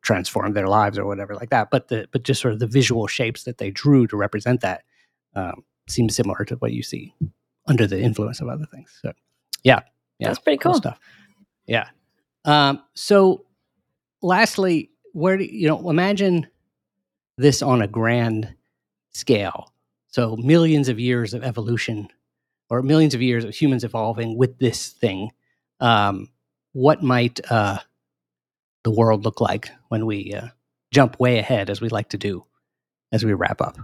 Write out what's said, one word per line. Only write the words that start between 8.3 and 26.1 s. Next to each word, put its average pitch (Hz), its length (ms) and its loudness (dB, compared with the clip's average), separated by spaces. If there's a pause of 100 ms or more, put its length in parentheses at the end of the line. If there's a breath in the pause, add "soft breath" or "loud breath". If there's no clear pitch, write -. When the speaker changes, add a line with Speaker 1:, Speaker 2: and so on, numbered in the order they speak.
Speaker 1:
of 120 80 -6
other 151 160 -8
things. - 360 -20
So, - 120 -10 (500)
yeah. 127 160 6 (400)
Yeah, - 80 -4
Speaker 2:
That's - 120 -4
pretty 294 180 2
Speaker 1:
cool 349 160 2
Speaker 2:
cool. 302 80 2
Speaker 1:
stuff. - 180 -8 (680 soft breath)
Yeah. 113 220 -2 (580)
Um, 143 380 2 (100)
so 190 520 2 (760)
lastly, 185 680 0 (220)
where 185 240 0
do, 190 80 -4
you 170 220 -2
know, 160 220 -2
imagine 180 580 0 (880)
this 131 240 4
on 127 200 2
a 101 60 0
grand 113 680 -2 (600)
scale. - 600 -2 (340)
So 113 300 -4
millions 151 520 4
of 110 100 -4
years 120 340 -2
of 120 100 -8
evolution 113 680 -4 (600)
or 120 140 0
millions 151 320 4
of 117 60 -2
years 120 220 0
of 107 120 -10
humans 131 280 2
evolving 113 540 -4
with 123 220 0
this 120 300 -2
thing. 98 420 -4 (480)
Um, 104 500 2 (440)